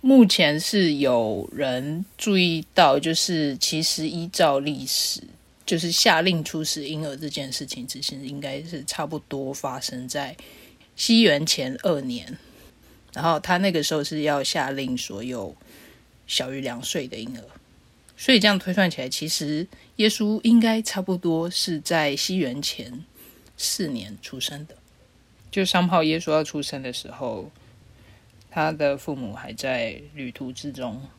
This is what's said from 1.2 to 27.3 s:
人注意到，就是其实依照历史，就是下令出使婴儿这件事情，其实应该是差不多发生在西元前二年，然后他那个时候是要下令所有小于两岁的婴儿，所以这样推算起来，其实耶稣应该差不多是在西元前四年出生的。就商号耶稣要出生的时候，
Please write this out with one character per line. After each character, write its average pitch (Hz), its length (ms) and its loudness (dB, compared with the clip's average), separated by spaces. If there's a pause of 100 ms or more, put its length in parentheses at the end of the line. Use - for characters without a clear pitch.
人 139 500 -4 (140)
注 202 200 2
意 170 360 2
到， 143 260 8
就 160 140 0
是 156 420 0
其 156 260 -2
实 156 280 -2
依 170 180 -6
照 147 320 4
历 139 260 -4
史， - 360 -2 (440)
就 180 140 0
是 170 100 -4
下 175 320 4
令 170 220 2
出 160 180 -6
使 156 220 -4
婴 151 240 -6
儿 139 80 -8
这 147 140 -8
件 135 200 -8
事 135 160 -8
情， 127 220 -10
其 135 140 -10
实 135 160 -6
应 143 240 -10
该 139 200 -8
是 165 220 -10
差 151 240 -6
不 156 120 -6
多 135 340 -8
发 131 260 -6
生 127 300 -8
在 143 260 -6 (640)
西 226 240 6
元 156 240 6
前 202 280 -2 (100)
二 156 180 2
年， 123 360 -8 (760)
然 147 100 -8
后 160 160 2
他 180 200 0
那 190 120 2
个 160 100 0
时 147 120 -2
候 147 100 0
是 151 200 -4
要 143 200 2
下 139 280 -2
令 131 260 -4
所 101 260 -8
有 110 320 -8 (720)
小 131 240 -2
于 135 80 -6
两 123 240 -6
岁 135 240 -4
的 127 80 -12
婴 120 240 -10
儿， 104 40 -18 (720)
所 - 180 4
以 196 60 6
这 208 40 4
样 202 140 6
推 180 140 -4
算 180 180 4
起 - 80 -10
来， 127 80 -6
其 - 180 -6
实 156 400 -2 (320)
耶 214 120 4
稣 214 340 0
应 233 160 8
该 226 220 2
差 202 200 -4
不 185 140 -2
多 170 340 0
是 175 300 -2
在 151 360 0
西 185 220 -2
元 139 240 -2
前 123 440 -8 (520)
四 - 300 -4
年 107 340 -8
出 - 180 -14
生 147 280 -8
的。 - 80 -20 (720)
就 196 140 0
商 180 240 4
号 170 160 4
耶 156 160 2
稣 160 120 -2
要 156 120 4
出 151 180 -6
生 139 220 -8
的 123 80 -8
时 - 180 -10
候， 110 400 -8 (1000)